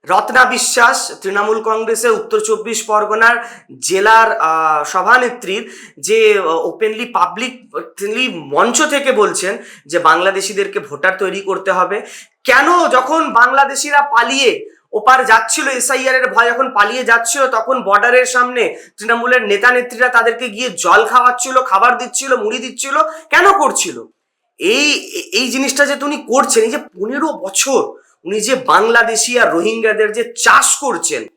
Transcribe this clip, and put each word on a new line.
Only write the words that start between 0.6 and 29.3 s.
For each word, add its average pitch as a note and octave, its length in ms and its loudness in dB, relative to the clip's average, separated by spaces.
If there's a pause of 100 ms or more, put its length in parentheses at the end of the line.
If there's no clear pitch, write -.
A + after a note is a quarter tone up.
তৃণমূল G#3 420 -2
কংগ্রেসের A3+ 480 0
উত্তর G#3+ 280 0
চব্বিশ G#3+ 440 -4
পরগনার A3 520 2 (440)
জেলার, G#3+ 580 4
আহ, D#3 460 0
সভানেত্রীর G#3+ 880 -2 (280)
যে, G#3+ 400 2
আহ, F3+ 80 -2
ওপেনলি F3+ 580 -2
পাবলিকলি A3+ 1300 -4
মঞ্চ E3+ 500 0
থেকে C4+ 280 0
বলছেন G#3 460 0 (280)
যে E3 140 -2
বাংলাদেশিদেরকে F#3+ 800 0
ভোটার F3 400 -4
তৈরি F#3+ 220 -4
করতে F#3+ 300 -4
হবে। F#3 300 -2 (420)
কেন E4 440 4
যখন C#4+ 460 0
বাংলাদেশিরা C#4 680 2
পালিয়ে B3 680 0 (240)
ওপার B3+ 320 4
যাচ্ছিল, A#3+ 420 0
এসআইআর B3+ 480 -2
এর B3+ 180 0
ভয় A#3 180 4
যখন B3 220 -2
পালিয়ে A3 300 0
যাচ্ছিল, A#3 440 2
তখন A#3+ 360 -2
বর্ডারের A#3+ 420 4
সামনে B3 520 0 (200)
তৃণমূলের A#3+ 460 0
নেতা G#3 280 2
নেত্রীরা B3 380 0
তাদেরকে A#3 400 0
গিয়ে A3+ 200 -6
জল F#3+ 360 2
খাওয়াচ্ছিল, B3+ 560 0
খাবার B3 360 2
দিচ্ছিল, B3+ 380 -4
মুড়ি A3+ 240 -4
দিচ্ছিল? C4+ 380 -6 (320)
কেন F4+ 280 4
করছিল? C3+ 460 -2 (540)
এই, B3+ 340 0 (420)
এই B3+ 180 -2
জিনিসটা C4+ 340 0
যে C#4 200 -4
উনি D4 120 -4
করছেন, A#3 460 0
এই A#3 80 0
যে C#4+ 60 -4
পনেরো A3+ 500 -6
বছর F#3+ 680 -2 (300)
উনি G3+ 160 -4
যে C4 160 -2
বাংলাদেশি A3+ 840 2